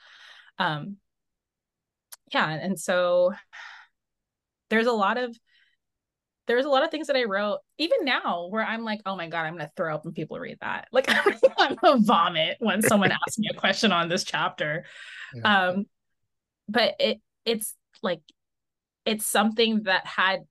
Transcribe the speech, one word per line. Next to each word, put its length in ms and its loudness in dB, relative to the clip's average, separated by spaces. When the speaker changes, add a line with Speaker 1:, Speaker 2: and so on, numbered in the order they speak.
Speaker 1:
Um, 380 -4
yeah, 160 2
and 280 -4
so 540 2
there's 180 2
a 40 2
lot 260 0
of, 180 -6
there's 160 2
a 40 -2
lot 160 4
of 60 -2
things 160 -6
that 100 0
I 80 2
wrote, 340 -2
even 260 0
now, 460 -2
where 140 -2
I'm 200 -6
like, 220 -6
"Oh 100 -4
my 120 -8
God, 180 -4
I'm 80 -8
gonna 220 -10
throw 180 -4
up 100 -8
when 100 -12
people 240 -8
read 220 -12
that." 320 -8
Like, 160 2
<laughs> 500 2
I'm 180 2
gonna 240 6
vomit 580 2
when 240 0
someone 300 4
Speaker 2:
<laughs> 140 -2
Speaker 1:
asks 120 -6
me 120 -2
a 60 -8
question 360 2
on 160 2
this 160 0
chapter. 600 -4
Speaker 2:
Yeah. 340 4
Speaker 1:
Um, 180 -2
but 300 2
it, 220 0
it's 300 -4
like, 200 -4
it's 200 -2
something 600 2
that 200 0
had, 360 -2